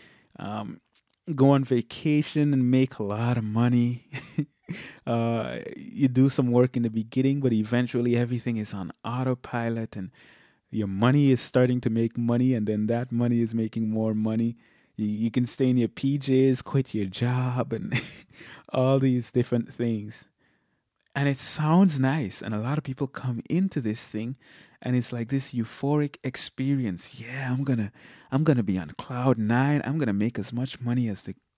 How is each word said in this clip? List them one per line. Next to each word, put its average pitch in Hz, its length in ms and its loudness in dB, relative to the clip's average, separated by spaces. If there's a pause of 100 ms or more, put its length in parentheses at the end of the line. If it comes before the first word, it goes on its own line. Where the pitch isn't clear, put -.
(380)
um, 104 440 -10 (520)
go 139 180 6
on 139 120 4
vacation 147 880 0
and 127 160 2
make 131 300 2
a 110 40 -4
lot 113 340 -2
of 110 60 -2
money. 120 640 0 (300)
<laughs> 147 100 -2 (580)
Uh, 117 540 -2 (180)
you - 320 0
do 131 180 6
some 127 240 2
work 123 240 4
in 120 80 0
the 117 60 0
beginning, 127 500 0
but 131 140 2
eventually 120 640 2
everything 120 400 -2
is 107 160 -6
on 95 180 -8 (140)
autopilot 120 880 -4
and 95 160 -8 (580)
your 107 180 -2
money 127 440 4
is 123 100 4
starting 127 400 2
to 127 80 0
make 113 280 0
money, 120 360 2
and 110 140 0
then 107 200 0
that 117 240 -2
money 120 300 2
is 113 140 -2
making 110 340 -2
more 110 240 0
money. 113 440 0 (380)
You, 107 120 -2
you 110 240 -2
can 123 140 0
stay 127 240 0
in 127 80 2
your 117 100 2
P 139 320 -2
Js, 131 440 2
quit - 300 -2
your 104 120 -2
job, 123 640 -2
and 113 300 -4 (360)
<laughs> - 360 -18
all 131 260 4
these 127 320 0
different 123 420 0
things. 110 540 -6 (880)
And 143 120 0
it 139 100 0
sounds 156 600 4
nice, 131 420 0
and 110 120 -6
a 107 60 -2
lot 127 180 -2
of - 60 -2
people 135 240 -6
come 123 420 -6
into 185 320 0
this 110 260 -4
thing, 117 280 -6 (460)
and 127 140 -2
it's 123 180 -2
like 117 160 -6
this 135 240 -4
euphoric 139 720 -2
experience. 131 960 -4
"Yeah, 127 320 -6
I'm 131 120 0
gonna, 117 280 0 (400)
I'm 135 120 2
gonna 135 200 4
be 92 140 0
on 85 200 -8
cloud 127 400 0
nine. 127 480 2
I'm 143 120 -4
gonna 113 160 0
make 104 240 0
as 107 140 -6
much 123 300 -6
money 120 260 0
as 101 160 -6
the - 120 -12 (220)